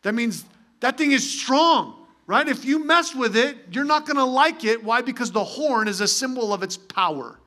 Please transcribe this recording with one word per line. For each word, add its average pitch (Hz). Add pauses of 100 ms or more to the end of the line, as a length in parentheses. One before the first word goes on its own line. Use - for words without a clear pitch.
That 208
means 233 (360)
that 254
thing 294
is -
strong, 269 (200)
right? 254
If 247
you 302
mess 330
with 233
it, 254 (160)
you're 262
not 302
gonna 285
like 285
it. 226
Why? 226
Because 247
the 208
horn 240
is 196
a 202
symbol 247
of 185
its -
power. 151